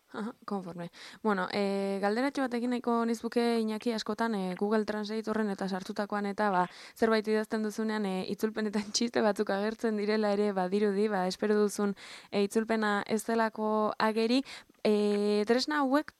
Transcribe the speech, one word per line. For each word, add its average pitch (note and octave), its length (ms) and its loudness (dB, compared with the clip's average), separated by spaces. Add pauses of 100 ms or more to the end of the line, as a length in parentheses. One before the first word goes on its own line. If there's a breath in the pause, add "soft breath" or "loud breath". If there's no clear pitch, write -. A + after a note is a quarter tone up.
(120)
Aha, A3 200 -6 (140)
konforme. F3 440 -8 (320 loud breath)
Bueno, G3 280 0
e, G3 520 -2
galderatxo C4 420 0
bat A#3+ 100 -4
egin A#3+ 160 -2
nahiko A#3+ 220 -2 (160)
nizbuke, A#3 340 -2 (160)
Iñaki, A3 340 -2
askotan, A3 460 -2
e, F#3 220 -2
Google G#3+ 240 2
Translate G#3+ 460 -4
horren G#3+ 200 0
eta G3 180 -4
sartutakoan G3+ 640 -4
eta, G#3 200 0
ba, F3+ 120 4 (320 loud breath)
zerbait A3 320 4
idazten G#3+ 400 0
duzunean, G#3+ 400 -2
e, F#3 240 -2
itzulpenetan G#3+ 600 -2
<laughs> - 40 -2
txiste A#3 300 2
batzuk G#3 260 2
agertzen G#3+ 480 -2
direla G#3+ 320 2
ere G3+ 220 2
badirudi, G3 560 2
ba, F#3 180 0
espero G#3 320 2
duzun, G3+ 380 2 (340 loud breath)
e, G3+ 140 2
itzulpena G#3+ 640 2
ez A3 180 0
delako G#3+ 720 0
ageri. A3+ 460 2 (400 loud breath)
E, G#3 640 4
tresna C#4+ 340 2
hauek C#4 380 2